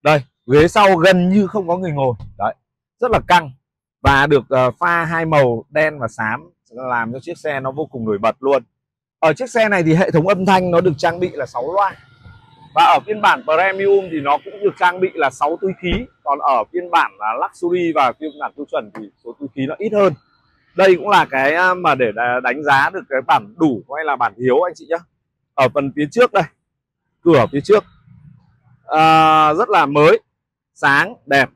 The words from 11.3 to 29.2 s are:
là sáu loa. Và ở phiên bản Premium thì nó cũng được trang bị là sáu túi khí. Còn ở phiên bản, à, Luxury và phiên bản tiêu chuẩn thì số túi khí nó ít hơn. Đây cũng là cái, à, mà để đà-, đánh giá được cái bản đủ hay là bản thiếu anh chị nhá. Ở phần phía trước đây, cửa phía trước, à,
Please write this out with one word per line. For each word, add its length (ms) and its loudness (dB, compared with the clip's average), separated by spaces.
là 140 -8
sáu 280 -8
loa. 220 -2
Và 100 4
ở 220 4
phiên 140 -6
bản 240 2
Premium 680 0
thì 100 -6
nó 240 0
cũng 180 -18
được 160 -2
trang 220 0
bị 140 0
là 160 -2
sáu 300 -4
túi 120 -4
khí. 100 -4
Còn 140 -2
ở 340 0
phiên 180 -8
bản, 280 0
à, 100 -6
Luxury 520 -4
và 280 0
phiên 100 -10
bản 160 -10
tiêu 140 -12
chuẩn 240 -6
thì 160 -16
số 160 -16
túi 140 -12
khí 140 -6
nó 100 -8
ít 140 -6
hơn. 200 2
Đây 200 4
cũng 120 -8
là 220 4
cái, 240 0
à, 200 2
mà 200 0
để 200 0
đà-, 260 -2
đánh 240 -4
giá 260 2
được 180 -8
cái 180 -2
bản 320 0
đủ 240 0
hay 80 -8
là 120 -2
bản 200 -4
thiếu 260 2
anh 140 -2
chị 120 -20
nhá. 80 -4
Ở 200 2
phần 220 -4
phía 140 -4
trước 220 2
đây, 100 0
cửa 280 4
phía 80 -4
trước, 240 2
à, 680 4